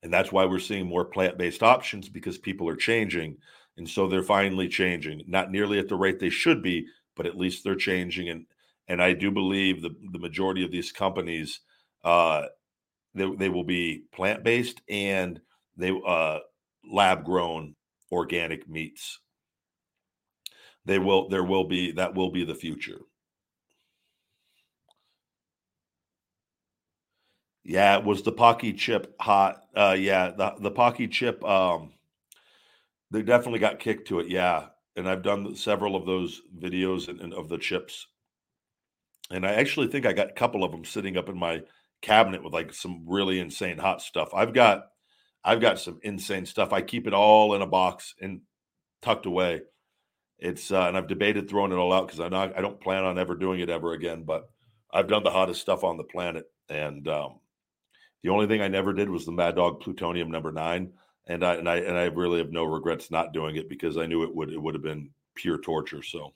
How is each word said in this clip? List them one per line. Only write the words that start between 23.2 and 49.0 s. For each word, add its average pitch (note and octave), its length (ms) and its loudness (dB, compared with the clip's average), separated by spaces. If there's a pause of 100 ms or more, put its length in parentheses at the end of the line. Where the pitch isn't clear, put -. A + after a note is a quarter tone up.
Yeah, G2 340 6
was G2+ 240 2
the A2 100 0
Pocky A#2 400 4
chip - 480 -2
hot? G2 420 4 (120)
Uh, F#2+ 240 6
yeah, F#2+ 320 4
the, G2 300 -2
the G2+ 100 -2
Pocky A#2+ 360 2
chip, - 380 -2
um, F2+ 480 2 (1160)
they G#2+ 120 -2
definitely A#2+ 360 2
got G2+ 220 0
kicked - 280 -4
to F2 120 0
it, E2+ 80 -4
yeah. F2 380 0 (300)
And F#2 120 -4
I've F#2 140 -2
done G2+ 320 -2
several G2+ 420 -2
of F#2 100 -4
those F#2 360 -4 (160)
videos F2+ 500 -2
and, F2 120 -12
and F2+ 140 -12
of E2 140 -10
the E2 100 -6
chips. - 480 -6 (1200)
And F#2 160 -4
I G2+ 80 2
actually C#3 340 2
think C3+ 180 -2
I G2+ 60 2
got G2 180 0
a - 40 -20
couple A2+ 300 0
of E2 80 -2
'em E2 120 -14
sitting G2 320 -6
up F2 120 -4
in F#2+ 80 -10
my E2+ 260 -4 (400)
cabinet G#2+ 400 6
with, D2+ 100 -12
like, E2 200 -6
some F2 340 -12
really F#2+ 340 2
insane F2 380 -6
hot F2 220 0
stuff. - 340 -4
I've A2 180 2
got, A2+ 340 6 (580)
I've A2+ 160 4
got G#2 180 4
some E2+ 240 -12
insane F#2+ 440 -6
stuff. G2+ 260 -2
I G2 100 0
keep A#2+ 240 -6
it G#2 80 -2
all G#2+ 400 8
in G2 80 0
a F#2+ 40 -2
box F#2 540 0
and F#2+ 200 -10 (640)